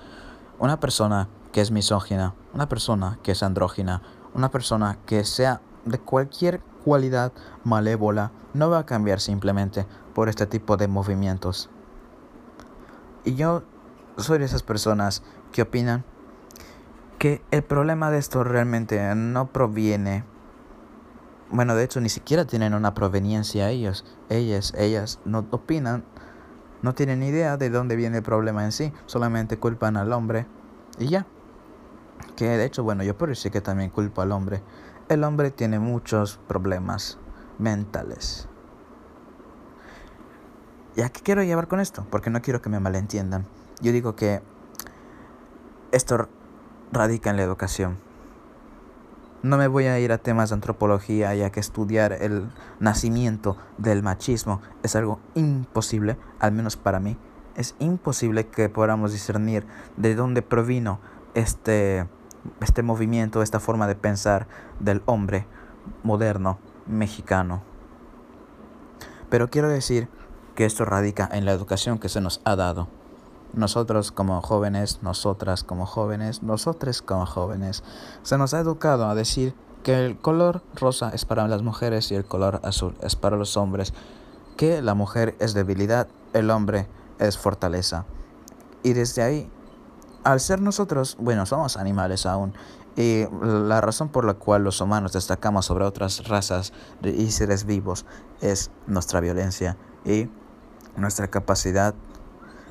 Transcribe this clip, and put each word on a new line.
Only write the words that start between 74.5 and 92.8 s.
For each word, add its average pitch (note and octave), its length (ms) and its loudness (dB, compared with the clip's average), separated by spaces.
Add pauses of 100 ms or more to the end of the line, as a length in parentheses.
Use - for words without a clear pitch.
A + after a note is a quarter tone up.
nosotras F#2+ 640 -2
como F2+ 200 -6
jóvenes, G#2+ 600 -4
nosotres B2 580 -2
como F#2 240 -2
jóvenes, F#2+ 560 -6 (400)
se C#3 160 0
nos C#3 160 0
ha D#3+ 60 0
educado D#3 500 2
a G#2+ 60 0
decir B2+ 400 -2 (260)
que B2+ 240 2
el A#2 100 -4
color F3 460 2 (140)
rosa B2+ 360 0
es A2 120 -4
para A2 240 2
las G#2+ 140 0
mujeres A2+ 500 -2
y - 20 0
el G2 100 0
color G2 380 0
azul F#2 380 -2
es - 160 -4
para G#2 200 2
los G2+ 200 -2
hombres, G2 360 0 (640)
que D#3+ 260 2
la G#2+ 120 2
mujer A2 460 0
es A2+ 120 0
debilidad, G2+ 540 2 (260)
el A2 160 4
hombre G#2 380 2 (320)
es G#2 200 2
fortaleza. F2+ 640 0 (800)
Y B2 80 4
desde A#2+ 300 0
ahí C#3+ 280 -2 (720)
al C3+ 180 6
ser F#3+ 200 2
nosotros, F#3 580 0
bueno, A2 280 2
somos C#3 300 0
animales F#2+ 500 0
aún, G2 280 0 (420)